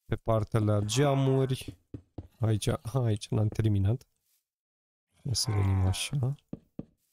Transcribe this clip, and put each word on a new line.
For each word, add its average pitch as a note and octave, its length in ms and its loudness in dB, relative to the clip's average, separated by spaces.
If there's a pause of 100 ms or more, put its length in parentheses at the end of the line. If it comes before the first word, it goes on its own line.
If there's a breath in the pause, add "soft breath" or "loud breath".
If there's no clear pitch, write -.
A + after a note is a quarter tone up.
pe - 120 -4
partea A2 440 0
la G#2 200 2
geamuri. C3+ 1000 0 (600)
Aici, A2 300 0 (140)
aici A2+ 460 -2
n-am A2 200 0
terminat. G#2+ 600 0 (1120)
Ia C3+ 100 -6
să - 180 -2
venim F#2+ 360 2
așa. C3 480 -2 (800)